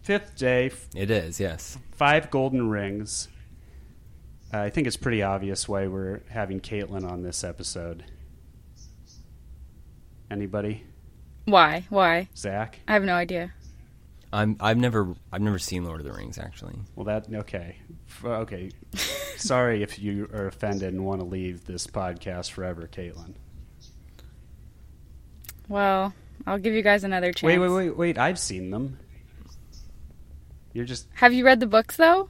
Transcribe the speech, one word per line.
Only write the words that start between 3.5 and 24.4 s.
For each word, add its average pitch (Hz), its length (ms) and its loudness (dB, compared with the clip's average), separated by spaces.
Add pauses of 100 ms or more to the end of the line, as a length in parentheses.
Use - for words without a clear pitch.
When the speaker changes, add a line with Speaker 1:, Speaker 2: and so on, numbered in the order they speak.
Speaker 1:
Uh, 107 60 -2
I 104 120 0
think 139 180 2
it's - 80 -4
pretty 113 260 0
obvious 98 460 -2
why 98 180 0
we're 95 420 -4
having 98 300 -4
Caitlin 95 500 -6
on 90 140 -6
this 87 220 -6
episode. 85 580 -8 (2250)
Anybody? 104 540 -4 (640)
Speaker 3:
Why? 175 440 8
Why? 180 480 4
Speaker 1:
Zach? 104 520 -6
Speaker 3:
I 214 60 4
have 196 100 6
no 185 100 2
idea. 175 380 -2 (800)
Speaker 2:
I'm, 107 280 2
I've 110 160 4
never, 110 380 2 (180)
I've 92 80 -4
never 104 180 2
seen 90 260 -4
Lord 80 160 -6
of 73 60 -10
the 64 60 -8
Rings, 50 260 -12
actually. - 380 -12 (180)
Speaker 1:
Well, 104 120 -8
that, 107 260 -2
okay. 95 440 -8 (320)
F-, - 160 -18
okay. 110 460 -6 (240)
Speaker 3:
<laughs> 571 420 -6
Speaker 1:
Sorry 123 460 2
if - 160 -6
you 101 340 -4
are 104 140 -4
offended 95 480 -4
and 95 100 -2
wanna 95 200 -2
leave 90 400 -6
this 90 240 -8
podcast 90 640 -6
forever, 87 400 -8
Caitlin. 85 420 -12 (2250)